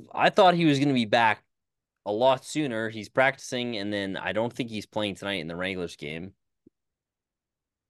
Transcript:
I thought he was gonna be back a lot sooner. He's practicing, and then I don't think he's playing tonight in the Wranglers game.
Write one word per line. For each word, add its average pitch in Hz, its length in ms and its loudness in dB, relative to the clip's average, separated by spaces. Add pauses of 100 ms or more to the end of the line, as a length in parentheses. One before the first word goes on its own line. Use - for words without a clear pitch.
(140)
I 156 160 2
thought 180 240 6
he 170 100 2
was 147 140 6
gonna 143 160 2
be 120 100 2
back 110 380 2 (640)
a 101 60 -2
lot 127 320 2
sooner. 117 440 -4
He's 110 200 -10
practicing, 123 680 -2
and 101 160 -4
then 98 240 -4
I 90 160 -6
don't 113 200 -2
think 120 180 -8
he's 107 160 -8
playing 104 300 -6
tonight 98 240 -6
in 78 80 -8
the 85 80 -8
Wranglers 92 400 -6
game. 82 360 -10 (1600)